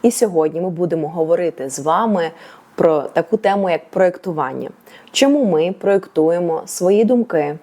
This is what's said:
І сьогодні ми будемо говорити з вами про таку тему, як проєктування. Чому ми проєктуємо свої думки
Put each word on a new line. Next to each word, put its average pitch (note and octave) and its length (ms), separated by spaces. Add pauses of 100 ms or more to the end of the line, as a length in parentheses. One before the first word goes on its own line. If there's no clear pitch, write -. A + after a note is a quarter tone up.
І A#3+ 80
сьогодні E3 500
ми F#3 100
будемо E3 380
говорити D#3+ 600
з - 80
вами E3+ 520 (440)
про D#3 280
таку - 340
тему, G3 340
як D#3+ 200
проєктування. D#3 800 (420)
Чому C#4 320
ми A#3 360
проєктуємо E3+ 880
свої G3+ 380
думки E3+ 580